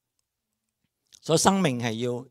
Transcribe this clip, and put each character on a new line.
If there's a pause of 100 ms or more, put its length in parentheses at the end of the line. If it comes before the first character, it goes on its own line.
(1200)
所
以
生
命
係
要